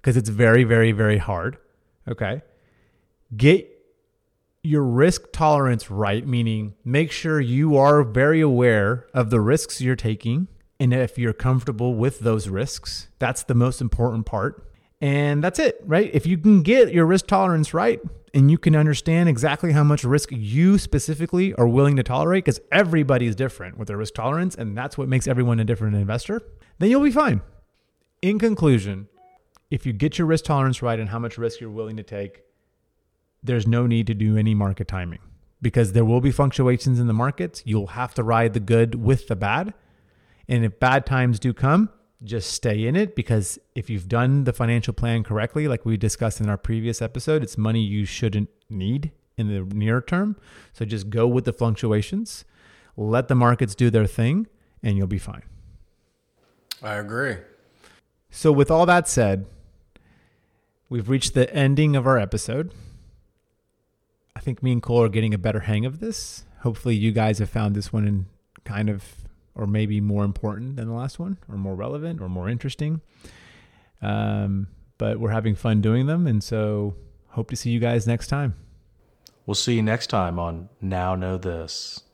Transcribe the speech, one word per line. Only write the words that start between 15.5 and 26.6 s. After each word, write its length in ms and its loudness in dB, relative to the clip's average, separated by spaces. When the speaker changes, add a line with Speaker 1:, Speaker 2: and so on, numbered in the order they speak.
Speaker 1:
it, 260 0
right? 280 2
If 120 2
you 120 2
can 260 6
get 300 6
your 120 6
risk 220 2
tolerance 460 2
right 260 2
and 160 8
you 80 6
can 160 4
understand 540 2
exactly 460 0
how 100 4
much 220 2
risk 260 0
you 460 2
specifically 760 -2
are 120 4
willing 300 4
to 60 0
tolerate, 420 0
'cause 160 0
everybody 560 4
is 80 -2
different 420 -8
with 120 -10
their 80 -6
risk 160 -8
tolerance, 420 -4
and 220 -8
that's 200 -8
what 120 -4
makes 180 0
everyone 320 2
a 60 0
different 320 -2
investor, 440 -4